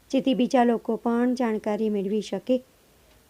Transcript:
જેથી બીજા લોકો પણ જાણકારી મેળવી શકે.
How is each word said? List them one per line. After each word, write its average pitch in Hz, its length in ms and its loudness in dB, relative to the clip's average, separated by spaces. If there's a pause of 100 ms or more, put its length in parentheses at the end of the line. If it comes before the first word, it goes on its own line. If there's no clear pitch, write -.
(100)
જેથી 262 240 2
બીજા 240 300 2
લોકો 226 320 0
પણ 240 380 0
જાણકારી 220 540 -2
મેળવી 208 320 -2
શકે. 247 440 -2 (640)